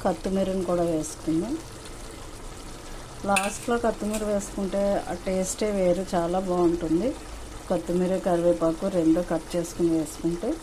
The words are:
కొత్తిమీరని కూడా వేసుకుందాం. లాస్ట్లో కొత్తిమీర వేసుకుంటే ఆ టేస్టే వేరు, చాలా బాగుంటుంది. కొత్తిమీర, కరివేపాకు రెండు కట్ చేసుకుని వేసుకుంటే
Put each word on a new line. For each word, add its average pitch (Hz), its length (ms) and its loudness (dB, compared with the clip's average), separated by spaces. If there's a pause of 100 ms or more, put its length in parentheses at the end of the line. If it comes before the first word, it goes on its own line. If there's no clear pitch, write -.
కొత్తిమీరని 190 640 0
కూడా 175 220 2
వేసుకుందాం. 160 640 -2 (1700)
లాస్ట్లో 202 480 2 (100)
కొత్తిమీర 214 440 0
వేసుకుంటే 202 520 0 (280)
ఆ 175 40 -4 (100)
టేస్టే 185 440 0 (100)
వేరు, 180 340 4
చాలా 175 280 2 (100)
బాగుంటుంది. 175 600 4 (600)
కొత్తిమీర, 180 420 2 (160)
కరివేపాకు 170 560 4 (140)
రెండు 160 240 4 (100)
కట్ 160 220 -4
చేసుకుని 170 420 0
వేసుకుంటే 170 540 -2 (120)